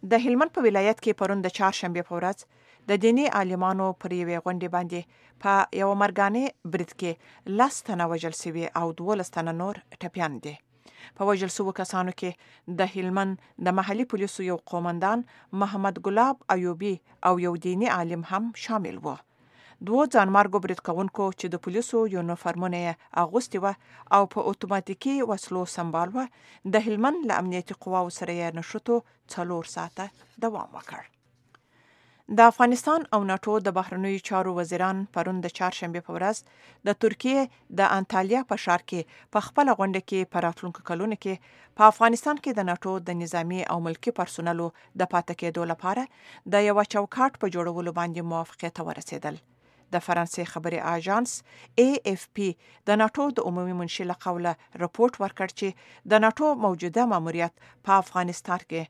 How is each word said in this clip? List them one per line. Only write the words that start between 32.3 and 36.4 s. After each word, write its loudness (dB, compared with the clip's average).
افغانستان 2
او 2
ناټو -2
د -2
بهرنیو -4
چارو 0
وزیران 0
پرون -2
د -6
چهارشنبې -4
په -12
ورځ 0